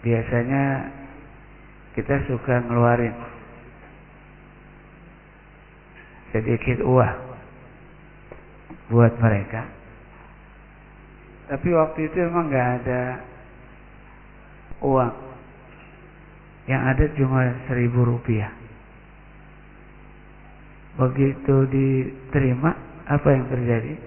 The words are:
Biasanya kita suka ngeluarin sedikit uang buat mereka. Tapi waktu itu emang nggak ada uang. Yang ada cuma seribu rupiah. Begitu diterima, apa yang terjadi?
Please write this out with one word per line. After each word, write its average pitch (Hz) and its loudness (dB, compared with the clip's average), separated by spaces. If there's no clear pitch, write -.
Biasanya 120 0
kita 139 -2
suka 123 -2
ngeluarin 120 2
sedikit 117 -2
uang 127 4
buat 117 6
mereka. 110 0
Tapi 143 -4
waktu 156 2
itu 156 -6
emang 170 0
nggak 127 2
ada 123 -2
uang. 131 2
Yang 131 0
ada 139 4
cuma 131 2
seribu 123 2
rupiah. 117 -2
Begitu 135 2
diterima, 135 0
apa 147 2
yang 127 0
terjadi? 120 -2